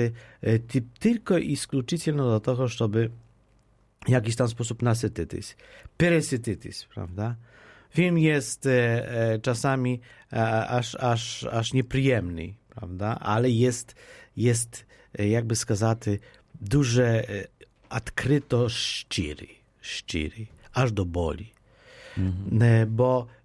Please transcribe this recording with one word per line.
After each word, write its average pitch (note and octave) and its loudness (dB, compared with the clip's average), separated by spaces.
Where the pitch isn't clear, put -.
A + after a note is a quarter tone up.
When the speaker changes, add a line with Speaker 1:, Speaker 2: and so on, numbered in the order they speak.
Speaker 1:
e, A2+ 4
ty-, B2+ -2
tylko A3 2
i - -2
исключительно C#3+ -2
do A2 4
tego, B2 0
żeby A2+ 0
w - -4
jakiś A2+ 2
tam B2 2
sposób A#2 -6
nasytytyś, A2 -2
przesytytyś, C#3 0
prawda? G#2 -6
Film E3+ 2
jest, D3+ 2
e, C3+ 4
e, A2 0
czasami, B2+ 0
e, A2+ 2
aż, A#2+ -2
aż, A#2 -2
aż A2+ -2
nieprzyjemny, A2 0
prawda? F#2 -6
Ale A#2 2
jest, A#2 2
jest, A#2 0
e, G#2 0
jakby A2+ 0
сказати, A2 0
duże, A#2 2
e, G2+ -6
odkryto A#2+ 0
szczery, - -6
szczery, - -8
aż B2 2
do G2 0
boli. E2 -4
Speaker 2:
Mhm. G2 0
Speaker 1:
E, A2+ 6
bo, B2 2